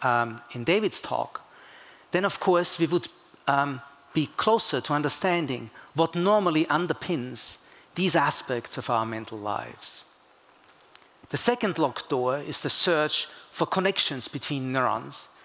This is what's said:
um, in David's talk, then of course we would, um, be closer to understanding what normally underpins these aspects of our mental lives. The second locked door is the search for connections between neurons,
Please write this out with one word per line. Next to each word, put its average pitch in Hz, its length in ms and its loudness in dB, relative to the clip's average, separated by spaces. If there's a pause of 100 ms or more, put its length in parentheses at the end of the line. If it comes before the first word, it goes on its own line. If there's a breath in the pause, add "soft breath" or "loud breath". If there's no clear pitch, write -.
um, 117 360 2 (120)
in 120 120 -8
David's 190 380 2
talk, - 400 -4 (720 loud breath)
then 180 120 2
of - 160 0
course 175 400 2
we 165 60 4
would, 165 220 0 (400)
um, 139 340 0 (320)
be 151 140 0 (100)
closer 214 420 2
to 147 140 -4
understanding 147 760 0 (260 loud breath)
what 160 200 2
normally 175 500 4
underpins 147 920 -2 (380 loud breath)
these 180 200 2
aspects 143 640 0
of 131 120 -6
our 113 160 2
mental 113 320 -8
lives. - 640 -6 (1300)
The - 80 -2
second 226 400 2
locked 139 320 -2
door 127 280 0
is 147 240 -4
the 143 80 -2
search - 580 2 (240 loud breath)
for - 140 0
connections 180 640 -2
between 131 440 -4
neurons, 127 560 -2 (160 loud breath)